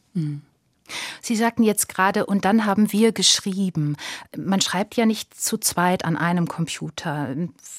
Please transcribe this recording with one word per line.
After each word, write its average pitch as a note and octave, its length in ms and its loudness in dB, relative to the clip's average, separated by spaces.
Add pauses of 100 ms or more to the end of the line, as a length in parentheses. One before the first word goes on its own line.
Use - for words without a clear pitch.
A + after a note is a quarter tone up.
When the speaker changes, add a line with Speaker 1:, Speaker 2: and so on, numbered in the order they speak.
(140)
Speaker 1:
Mhm. D3 280 -4 (800)
Speaker 2:
Sie - 160 -4
sagten A3+ 280 2
jetzt G#3 240 2
gerade, G3 380 0
„Und G3 180 0
dann G#3+ 200 4
haben G#3 280 2
wir A3 200 6
geschrieben.“ F3+ 840 0 (400)
Man F#3+ 240 0
schreibt F#3+ 360 -2
ja A#3 100 4
nicht A3 280 -2
zu - 240 -4
zweit F3+ 460 0
an E3 120 0
einem F3 300 0
Computer. D#3 880 -6 (440)